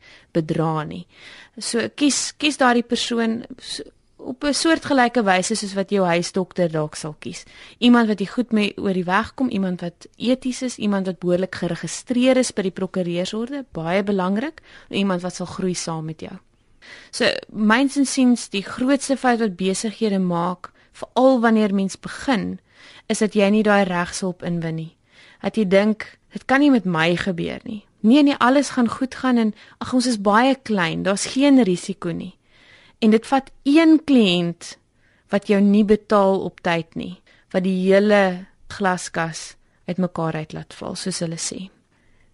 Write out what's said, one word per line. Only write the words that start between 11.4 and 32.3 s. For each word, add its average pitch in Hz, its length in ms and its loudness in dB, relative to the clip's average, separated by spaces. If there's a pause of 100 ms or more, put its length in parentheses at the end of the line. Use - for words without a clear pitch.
geregistreer 240 800 -2
is 254 160 0
by - 80 -4
die 185 100 -2
prokureursorde, 190 1000 -6
baie 170 320 -2
belangrik, 202 580 -2 (280)
en - 80 -6
iemand 196 240 -2
wat 180 140 -8
sal 180 100 -8
groei 185 280 -4
saam 160 320 -8
met 160 140 -10
jou. - 180 -14 (720)
So, - 140 -2 (240)
myns 226 480 2
insiens, 254 520 2
die 196 140 -4
grootste 269 540 -2
fout 240 220 0
wat 214 160 -2
besighede 196 640 -2
maak, 175 520 -4 (200)
veral 262 480 2
wanneer 220 340 2
mens 196 260 -2
begin, 185 600 -4 (480)
is 214 120 -2
dat 214 140 0
jy 196 160 4
nie 214 140 4
daai 202 200 4
regshulp 180 600 -4
inwin 165 320 -4
nie. 160 200 -10 (460)
Dat - 140 -6
jy 214 120 2
dink, 202 500 2 (140)
"Dit - 140 -14
kan 262 140 4
nie 285 120 6
met 233 140 4
my 170 300 2
gebeur 170 480 -4
nie. 208 220 -12 (140)
Nee, 262 240 6
nee, 277 120 4
alles 262 340 2
gaan 240 200 0
goed - 260 -6
gaan 254 220 0
en, 220 160 0 (240)
ag, - 160 -8
ons 247 120 2
is 233 160 -2
baie 220 340 4
klein, 170 480 -2
daar's 196 220 -2
geen 269 380 4
risiko 180 480 -2
nie." 180 260 -12 (640)